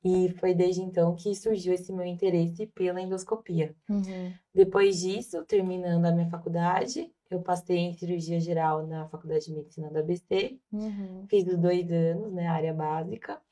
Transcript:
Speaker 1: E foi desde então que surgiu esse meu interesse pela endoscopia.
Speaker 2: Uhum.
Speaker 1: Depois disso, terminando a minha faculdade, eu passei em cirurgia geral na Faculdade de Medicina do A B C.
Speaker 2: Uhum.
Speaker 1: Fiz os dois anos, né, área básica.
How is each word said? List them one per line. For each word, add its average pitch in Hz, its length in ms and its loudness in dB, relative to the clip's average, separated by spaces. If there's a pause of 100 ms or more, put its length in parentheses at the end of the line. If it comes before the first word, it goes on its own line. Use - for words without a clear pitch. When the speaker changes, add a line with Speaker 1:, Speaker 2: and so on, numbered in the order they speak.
Speaker 1:
E 185 340 4
foi 185 160 2
desde 180 300 2
então 170 320 2
que 202 180 -4
surgiu 190 400 0
esse 180 180 -4
meu 180 140 -6
interesse 175 640 0
pela 185 340 -4
endoscopia. 185 720 -4 (160)
Speaker 2:
Uhum. 185 420 -4 (220)
Speaker 1:
Depois 190 460 6
disso, 185 460 -4
terminando 180 600 2
a 170 60 4
minha 170 180 2
faculdade, 170 840 -2 (160)
eu 180 140 -4
passei 180 360 0
em 175 160 0
cirurgia 170 460 -2
geral 160 460 0
na 160 220 -8
Faculdade 160 380 -4
de 160 80 -10
Medicina 151 360 -10
do 156 80 -2
A 156 60 2
B 170 120 0
C. 196 440 -2 (120)
Speaker 2:
Uhum. 202 560 -8
Speaker 1:
Fiz 190 200 4
os 180 100 2
dois 175 340 4
anos, 170 420 2
né, 175 120 -2
área 160 260 0
básica. 160 680 -4 (100)